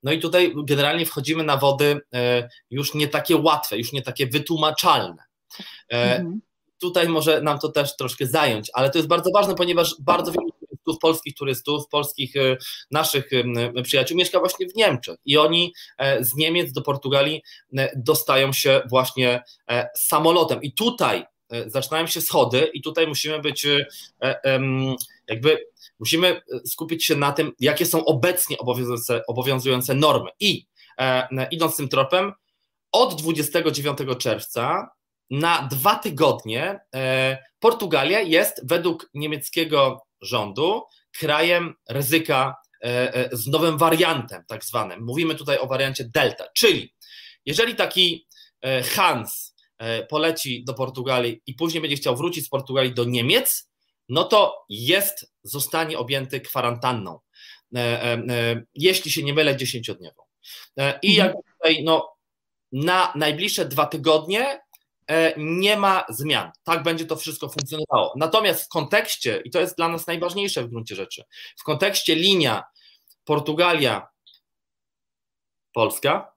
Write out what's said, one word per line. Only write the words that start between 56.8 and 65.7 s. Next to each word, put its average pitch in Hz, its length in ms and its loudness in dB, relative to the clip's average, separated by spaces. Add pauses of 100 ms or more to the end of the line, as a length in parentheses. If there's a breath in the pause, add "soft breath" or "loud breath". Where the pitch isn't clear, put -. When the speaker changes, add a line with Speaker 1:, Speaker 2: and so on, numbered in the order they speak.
Speaker 1:
e, - 20 -4
e, 120 340 -2
e, 117 500 -2 (120)
jeśli 180 360 2
się 143 120 -2
nie 143 120 -2
mylę, 160 220 2
dziesięciodniową. 110 640 -8 (560 loud breath)
E, 139 240 0
i 196 80 4
Speaker 2:
Mhm. 202 180 6
Speaker 1:
jak - 80 -4 (180)
tutaj, 156 300 2
no, 165 280 2 (600)
na 175 420 2
najbliższe 156 500 -2
dwa 143 220 0
tygodnie, 160 760 0 (500)
e, 160 260 2
nie 175 400 0